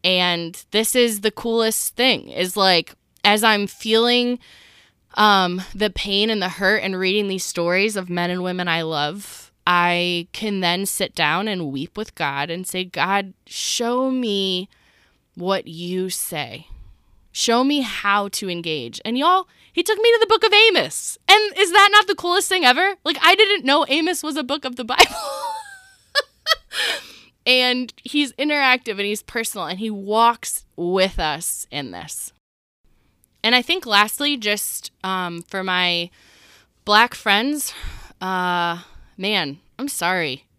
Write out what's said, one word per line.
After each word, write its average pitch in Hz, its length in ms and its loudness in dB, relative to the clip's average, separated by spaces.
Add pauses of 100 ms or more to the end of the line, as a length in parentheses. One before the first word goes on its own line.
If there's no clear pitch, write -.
And 180 580 0 (100)
this 220 220 0
is 233 260 2
the 214 100 0
coolest 226 640 -2
thing, 233 340 0
is, - 280 -6
like, 185 380 2 (300)
as 208 200 4
I'm 208 220 4
feeling, 240 760 0 (720)
um, 185 480 4 (120)
the 202 160 0
pain 202 380 -2
and 214 140 0
the 180 60 -2
hurt 190 340 0
and 190 160 -4
reading 196 300 0
these 190 160 -4
stories 185 520 0
of 180 140 -6
men 175 180 -2
and 180 140 -4
women 180 240 -4
I 165 160 0
love, 160 680 -6 (120)
I 175 680 2
can 208 280 -4
then 180 260 0
sit - 280 -4
down 165 320 0
and 180 240 -4
weep 135 260 -8
with 214 200 -10
God 143 340 -4
and 180 160 -8
say, 185 160 -6
"God, 185 500 -2 (140)
show 247 640 -2
me 202 580 -2 (680)
what 180 320 -4
you 180 420 -6
say. 143 560 -8 (640)
Show 233 320 0
me 285 200 2
how 202 480 0
to 196 200 -6
engage." 160 540 -6
And 233 120 -4
y'all, 359 300 2 (260)
he 349 100 -2
took 392 160 0
me 466 140 6
to 466 80 6
the 440 60 4
book 440 180 2
of 440 80 4
Amos. 415 640 2 (120)
And 415 280 6
is 370 160 2
that 392 180 8
not 415 160 6
the 392 80 0
coolest 349 340 0
thing 370 160 0
ever? 339 400 4
Like, 302 180 -2
I 330 120 8
didn't 392 300 0
know 277 240 2
Amos 320 340 -2
was 302 140 -6
a 302 80 -4
book 269 200 -6
of 254 120 -8
the 247 80 -10
Bible. 240 220 2
<laughs> - 100 -10 (2250)
And 254 480 2 (120)
he's 285 300 -2
interactive 269 580 0
and 196 80 -6
he's 208 240 -4
personal 220 420 -6
and 185 140 -8
he 220 100 -4
walks 214 760 0 (120)
with 185 420 0
us 156 540 -4
in 139 180 -8
this. - 420 -14 (1120)
And 233 140 4
I 247 60 2
think 339 220 -2
lastly, 226 520 2
just, 208 560 -4 (100)
um, 180 460 -4
for 190 160 -6
my 180 460 0 (760)
Black 214 320 4
friends, 247 580 0 (460)
uh, 180 600 -2 (340)
man, 185 420 -2 (180)
I'm 269 120 -8
sorry. 175 580 -2 (120)